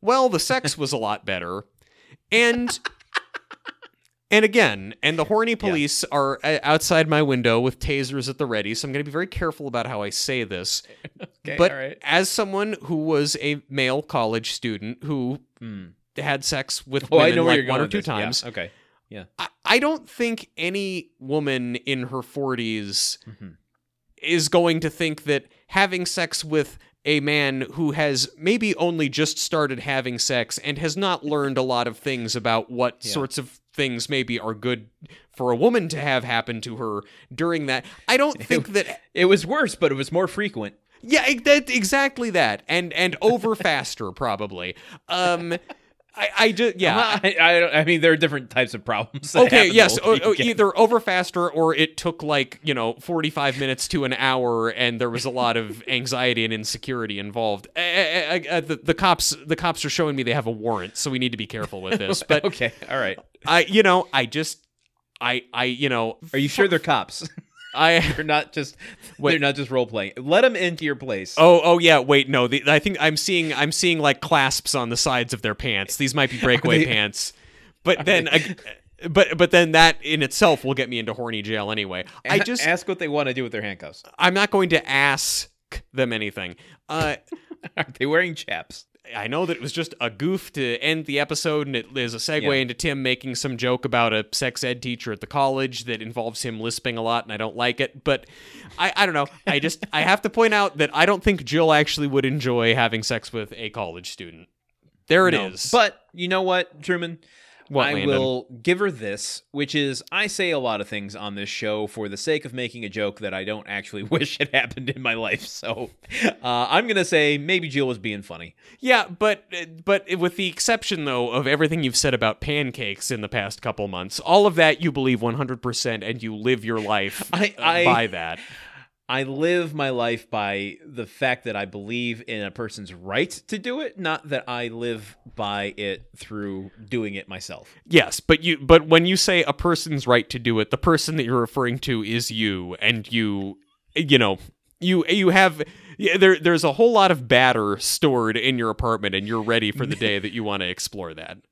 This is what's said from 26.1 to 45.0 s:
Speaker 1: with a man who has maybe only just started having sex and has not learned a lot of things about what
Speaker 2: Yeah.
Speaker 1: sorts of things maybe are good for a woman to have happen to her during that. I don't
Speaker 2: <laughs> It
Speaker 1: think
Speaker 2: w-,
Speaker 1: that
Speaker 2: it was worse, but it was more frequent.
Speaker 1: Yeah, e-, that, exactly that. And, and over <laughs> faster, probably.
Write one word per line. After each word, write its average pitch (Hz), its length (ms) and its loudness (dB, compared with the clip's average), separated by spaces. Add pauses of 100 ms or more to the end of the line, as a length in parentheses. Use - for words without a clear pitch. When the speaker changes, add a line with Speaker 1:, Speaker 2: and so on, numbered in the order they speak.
Speaker 1:
with 151 360 -2 (260)
a 147 140 2
man 139 420 0 (120)
who 156 180 -2
has 143 360 0 (100)
maybe 208 400 0
only 165 300 0
just 147 300 -2
started 143 420 -2
having 127 380 -4
sex 120 400 -2
and 139 220 -6
has 151 180 -4
not 190 260 -2
learned 143 360 0
a - 20 2
lot 123 260 0
of 113 120 -8
things 120 360 -4
about 113 360 0
what 123 300 -2
Speaker 2:
Yeah. - 100 -8
Speaker 1:
sorts 135 260 -4
of 131 220 -12 (160)
things 127 340 -4
maybe 123 300 -2
are 110 160 -6
good 110 340 -4 (460)
for 123 160 0
a 120 40 4
woman 196 340 4
to 160 100 -6
have 135 240 0
happen 120 380 -2
to 110 160 -10
her 110 260 -6 (300)
during 160 340 -2
that. 131 180 -2 (220)
I 240 100 4
don't 285 180 2
Speaker 2:
<laughs> - 60 -16
It 208 60 -10
Speaker 1:
think - 200 0
Speaker 2:
w-, 196 160 0
Speaker 1:
that - 180 -10 (120)
Speaker 2:
it 180 120 2
was 175 200 4
worse, 247 300 0
but 156 160 2
it 135 40 -2
was 135 160 -6
more 175 160 0
frequent. 123 480 -6 (280)
Speaker 1:
Yeah, 254 260 2
e-, 269 100 0
that, 285 300 4
exactly 247 640 0
that. 123 360 2
And, 175 260 -2
and 170 280 0
over 220 340 2
<laughs> 208 120 -2
faster, 131 440 -4
probably. 98 640 -4 (320)